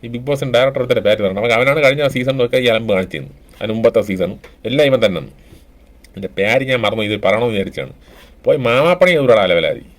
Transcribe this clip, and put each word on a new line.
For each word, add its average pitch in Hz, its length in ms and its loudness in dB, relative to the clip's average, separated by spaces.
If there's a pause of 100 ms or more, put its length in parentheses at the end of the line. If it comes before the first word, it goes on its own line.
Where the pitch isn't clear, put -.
ഈ 120 100 -14
ബിഗ് 123 160 -10
ബോസിന്റെ 139 280 -2
ഡയറക്ടർ 135 260 2
ഒരുത്തന്റെ 120 240 -2
പേര് 107 180 2
പറഞ്ഞു. 95 160 -2
നമുക്ക് 117 180 0
അവനാണ് 139 260 2
കഴിഞ്ഞ 143 300 2
സീസൺ 127 260 -2
നോക്കിയാൽ 127 260 0
ഈ - 60 4
അലമ്പ് 110 240 0
കാണിച്ചിരുന്നു. 80 360 -6 (260)
അതിന് 110 180 -6
മുമ്പത്തെ 113 320 2
സീസൺ 92 220 -2 (380)
എല്ലാം 151 220 2
ഇവൻ 127 140 2
തന്നെ. 87 180 -2 (880)
ഇതിന്റെ 95 280 -12
പേര് 113 320 2
ഞാൻ 123 140 0
മറന്നു, 107 240 -2
ഇത് 104 80 -2 (100)
പറയണമെന്ന് 110 300 0
വിചാരിച്ചാണ്. 95 360 -6 (520)
പോയി 147 220 2
മാമാപ്പണി 175 460 2
ചെയ്ത് 147 140 0
വിടാ 107 240 6
ലെവലായി. 82 340 0 (140)